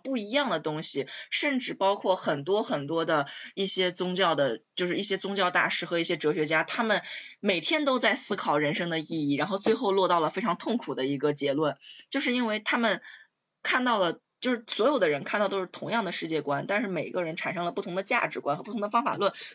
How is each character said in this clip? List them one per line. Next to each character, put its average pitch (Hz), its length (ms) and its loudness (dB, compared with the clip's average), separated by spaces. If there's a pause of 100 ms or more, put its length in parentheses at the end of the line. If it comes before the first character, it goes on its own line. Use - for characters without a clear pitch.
不 262 140 -4
一 202 120 -4
样 269 200 2
的 165 100 0
东 156 240 -4
西， 135 240 2 (220)
甚 277 300 2
至 170 140 -4
包 196 220 2
括 196 220 0
很 147 260 -2
多 196 200 2
很 143 220 -2
多 165 200 0
的 156 220 2 (260)
一 196 120 -2
些 185 280 2
宗 185 220 -2
教 175 200 4
的， 131 240 2 (160)
就 180 120 0
是 175 100 0
一 202 60 2
些 196 120 2
宗 196 220 -4
教 180 140 2
大 - 180 2
师 - 160 2
和 170 140 0
一 170 40 2
些 165 140 2
哲 - 160 0
学 160 100 0
家， 156 220 2
他 - 180 -2
们 202 180 2 (380)
每 294 220 2
天 302 240 0
都 262 120 2
在 208 180 2
思 - 200 0
考 147 220 0
人 147 160 2
生 175 160 -2
的 160 100 -2
意 151 300 -2
义， 143 60 2
然 139 120 -2
后 196 100 -2
最 220 160 2
后 226 200 0
落 185 160 4
到 175 100 4
了 156 100 2
非 190 120 -4
常 185 160 0
痛 233 200 -2
苦 143 180 -6
的 131 100 -2
一 139 120 0
个 147 140 0
结 139 220 0
论， 147 240 0 (320)
就 277 100 0
是 247 140 2
因 247 120 0
为 214 140 -2
他 233 180 -2
们 220 220 2 (640)
看 254 220 2
到 233 140 4
了， 170 200 2 (200)
就 254 140 0
是 226 120 -4
所 214 220 0
有 294 100 4
的 185 100 4
人 147 160 0
看 208 160 -2
到 202 80 2
都 196 120 0
是 180 80 -4
同 - 240 -8
样 226 120 0
的 175 80 -2
世 - 160 0
界 160 140 0
观， 143 260 -2
但 202 140 0
是 202 60 -2
每 143 240 -4
个 180 100 -2
人 160 140 -4
产 - 180 -4
生 175 100 -4
了 170 80 -2
不 196 120 -4
同 175 100 -8
的 190 80 -2
价 233 240 0
值 160 140 -6
观 143 180 -2
和 - 60 -12
不 208 80 -12
同 202 100 -4
的 208 80 -4
方 240 140 0
法 202 120 -2
论， 196 160 2 (240)